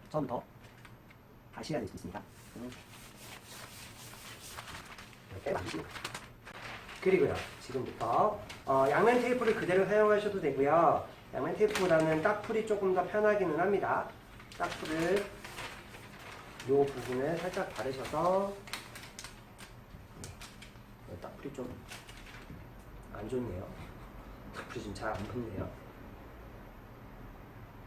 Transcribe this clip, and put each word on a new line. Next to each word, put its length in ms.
처음부터 320
다시 200
해야 80
될 80
수 60
있습니다. 260
음. 140
이렇게 200
만드시면 340
됩니다. 260
그리고요, 340
지금부터, 760
어, 240
양면 320
테이프를 340
그대로 300
사용하셔도 540
되고요. 640
양면 240
테이프보다는 640
딱풀이 440
조금 280
더 120
편하기는 540
합니다. 500
딱풀을 680
요 160
부분에 520
살짝 360
바르셔서, 800
네, 120
딱풀이 320
좀 140
안 160
좋네요. 360
딱풀이 280
좀 100
잘 200
안 140
붙네요. 420